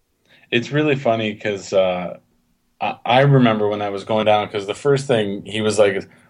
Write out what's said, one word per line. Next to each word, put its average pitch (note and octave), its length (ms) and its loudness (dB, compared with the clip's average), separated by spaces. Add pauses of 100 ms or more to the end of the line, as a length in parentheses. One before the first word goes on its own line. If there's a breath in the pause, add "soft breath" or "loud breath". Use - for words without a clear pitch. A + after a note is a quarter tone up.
(500 soft breath)
It's A#2+ 220 -2
really D3 240 0
funny A2+ 400 -2
'cause, G2+ 380 -8
uh, F#2 440 -2 (640)
I, - 240 -6
I B2 160 4
remember B2 460 4
when G#2 160 -2
I G2+ 60 -4
was G2 160 -8
going G#2+ 200 -2
down, G#2 240 4
'cause G2+ 160 -6
the G2+ 80 -4
first C#3 320 0
thing G#2 400 -2
he G#2 160 -6
was G#2+ 160 0
like, G2 260 2 (260 soft breath)